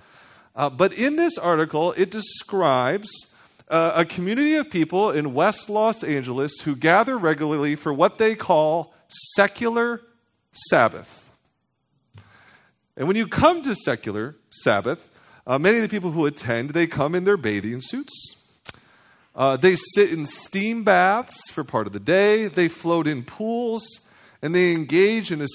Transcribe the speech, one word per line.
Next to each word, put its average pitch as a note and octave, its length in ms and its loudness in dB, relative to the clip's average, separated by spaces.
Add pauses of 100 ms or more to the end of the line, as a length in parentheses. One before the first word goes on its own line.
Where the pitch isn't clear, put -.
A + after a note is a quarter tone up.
(560)
Uh, C#3 140 -2
but E3+ 240 2
in C#4+ 220 -2
this E4+ 220 0
article, D#3+ 540 0
it F#3 180 0
describes, F#3 1000 -2 (580)
uh, E3 280 2
a E3+ 80 4
community A#3 520 -2
of D4+ 120 -4
people F3+ 420 0
in D3 240 -2
West F#3 340 0
Los G#3+ 340 0
Angeles C3+ 580 -4
who D3 140 -4
gather F#3+ 420 4
regularly D3+ 600 0
for D#3 160 -4
what E3+ 260 2
they A3 160 2
call D#3+ 580 0 (160)
secular A#3 920 0 (720)
Sabbath. - 600 0 (1700)
And C3 100 -4
when G3 100 2
you A3 120 0
come E4 340 4
to C4 120 -4
secular A#2 600 -4 (160)
Sabbath, A2+ 580 0 (380)
uh, C3 120 0
many G3 180 4
of A3+ 60 0
the G3+ 60 -4
people F#3 220 -4
who D#3 160 0
attend, B2+ 440 -4
they E3 180 0
come D3+ 260 -2
in F3+ 100 -2
their G3+ 120 4
bathing A2 440 -4
suits. - 540 -10 (1000)
Uh, C3+ 200 2
they E3+ 220 4
sit G3+ 340 2
in D#3+ 140 -4
steam G#3+ 580 -6
baths G3 680 2
for D#3 120 -8
part A2 240 -2
of G2 60 -10
the G2+ 80 -8
day. G3+ 460 2
They F3 220 0
float E3 380 -2
in C#3+ 160 -4
pools, A3+ 600 -6 (560)
and D#3 140 -4
they F3+ 180 4
engage F3 580 2
in D3+ 120 -4
a C#3 120 -4